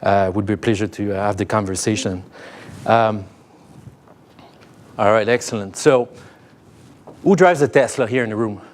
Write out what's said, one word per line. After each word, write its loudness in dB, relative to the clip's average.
Uh, 2
it -4
would -2
be -2
a -2
pleasure -2
to, -6
uh, -4
have -2
the -2
conversation. -4
Um, 2
all 2
right, 2
excellent. -4
So, 2
who 4
drives 6
a 4
Tesla 2
here -2
in -4
the -6
room? -4